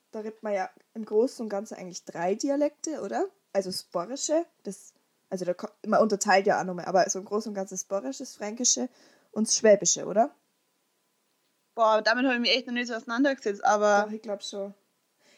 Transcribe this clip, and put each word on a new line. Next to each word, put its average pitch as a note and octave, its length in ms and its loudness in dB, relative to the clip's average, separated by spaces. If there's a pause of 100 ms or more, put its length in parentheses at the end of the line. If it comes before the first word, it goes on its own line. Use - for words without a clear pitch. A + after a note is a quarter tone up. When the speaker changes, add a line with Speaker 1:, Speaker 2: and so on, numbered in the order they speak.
(120)
Speaker 1:
da A3+ 80 -10
redet G#3+ 240 -12
man G#3+ 100 -4
ja F#3+ 160 -2 (240)
im A3 120 -10
Großen A3+ 380 2
und G#3+ 60 -8
Ganzen G3+ 260 -6
eigentlich F3+ 280 -14
drei F3+ 320 -2
Dialekte, D4 640 -2
oder? A3+ 280 -4 (240)
Also G3 160 0
das - 140 -8
Borische, C#4 640 -2 (180)
das, - 300 -14 (360)
also F#3 160 -6
da F3+ 80 0
ko-, - 160 -12 (180)
man G#3 140 6
unterteilt G3+ 460 4
ja D#3 120 4
auch D#3+ 60 -2
nochmal, F3 200 -6
aber F3+ 240 4
so F#3+ 100 -6
im F#3+ 60 -10
Großen A3 240 -4
und G#3 60 -8
Ganzen F#3+ 200 -8
das F#3 100 -10
Borische, A3+ 340 -6
das - 160 -14
Fränkische A#3+ 540 -2 (420)
und A3 160 -2
das - 80 0
Schwäbische, G3 500 4
oder? G#3 300 0 (1400)
Speaker 2:
Boah, A3 260 4
damit A#3 240 2
hab C4+ 80 2
ich A#3+ 60 0
mich A#3 160 2
echt B3+ 120 -2
noch B3 60 -6
nicht A#3+ 140 -2
so A#3+ 80 -8
auseinandergesetzt, A#3 680 -2
aber G#3 440 4
Speaker 1:
Doch, G#3+ 60 -8
ich A3 80 -10
glaub G3+ 220 -8
schon. G3 300 -10 (640)